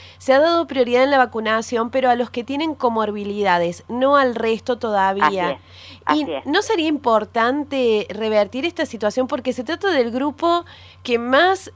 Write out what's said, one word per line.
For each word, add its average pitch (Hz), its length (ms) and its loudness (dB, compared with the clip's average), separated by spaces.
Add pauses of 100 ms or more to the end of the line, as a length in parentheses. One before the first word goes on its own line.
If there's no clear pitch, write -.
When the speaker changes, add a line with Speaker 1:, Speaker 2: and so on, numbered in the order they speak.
(180)
Speaker 1:
se - 160 2
ha 269 60 6
dado 330 280 2
prioridad 247 360 2
en 277 80 2
la 277 60 4
vacunación, 226 720 0
pero 254 200 0
a 240 60 4
los 240 140 -4
que 240 160 -6
tienen 294 300 -4
comorbilidades, 202 1120 0
no 262 260 2
al 254 200 2
resto 226 440 -2
todavía. 196 460 0
Speaker 2:
Así 196 140 2
es, - 680 -8
así 302 160 2
Speaker 1:
¿Y 277 120 -4
Speaker 2:
es. - 120 -6
Speaker 1:
no 311 160 0
sería 349 260 0
importante 240 1200 0
revertir 214 560 -2
esta 330 200 -2
situación? 220 420 -2
Porque 262 240 -4
se 240 140 -6
trata 339 260 -2
del 240 200 2
grupo 302 520 -2 (400)
que 233 160 0
más, 302 560 0